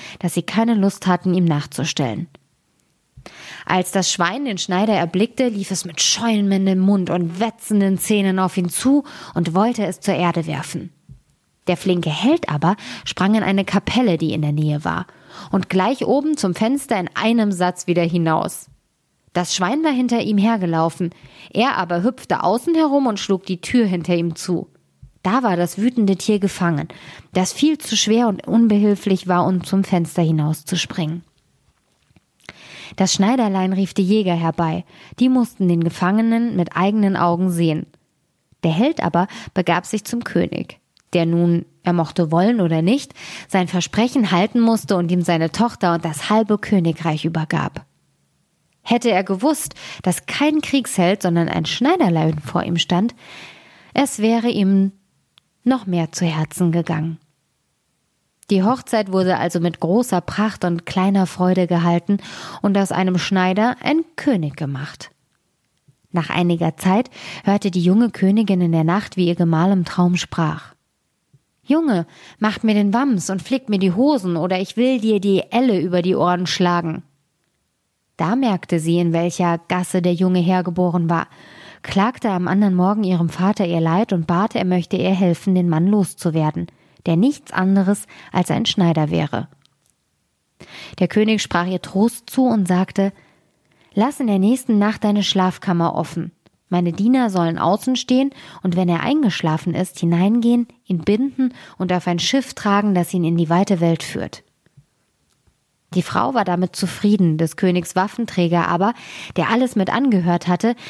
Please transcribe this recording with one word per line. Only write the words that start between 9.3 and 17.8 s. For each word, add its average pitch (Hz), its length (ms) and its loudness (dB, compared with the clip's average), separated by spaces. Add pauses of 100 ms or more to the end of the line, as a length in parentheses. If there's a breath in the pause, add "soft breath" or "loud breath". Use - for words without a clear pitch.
und 170 200 -2
wollte 214 320 2
es - 140 -8
zur 190 140 0
Erde 165 340 -2
werfen. 160 420 -8 (760)
Der 175 80 2
flinke 175 340 -2
Held 220 380 0
aber 160 260 2 (300 loud breath)
sprang 202 320 0
in 214 80 0
eine 196 200 0
Kapelle, 202 540 0
die 156 140 -2
in 151 100 -2
der 147 80 0
Nähe 151 340 0
war, 170 220 -4 (460 loud breath)
und 190 180 -2
gleich 196 340 0
oben 294 320 0
zum 180 200 -2
Fenster 233 420 0
in 175 160 -4
einem 220 380 2
Satz 180 340 -2